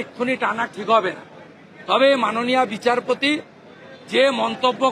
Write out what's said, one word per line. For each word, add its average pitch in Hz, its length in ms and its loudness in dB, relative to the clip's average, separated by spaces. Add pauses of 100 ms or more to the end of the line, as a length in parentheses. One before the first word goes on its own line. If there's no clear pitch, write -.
এক্ষুনি 247 340 -4
টানা 220 280 -2 (100)
ঠিক 190 220 -10
হবে 185 220 2
না। - 40 -18 (640)
তবে 240 220 4 (160)
মাননীয় 240 380 0 (120)
বিচারপতি 247 580 0 (800)
যে 240 180 4
মন্তব্য 233 600 -2